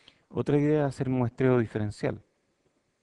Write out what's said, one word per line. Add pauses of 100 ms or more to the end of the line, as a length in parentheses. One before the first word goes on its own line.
(280)
Otra
idea
es
hacer
muestreo
diferencial. (800)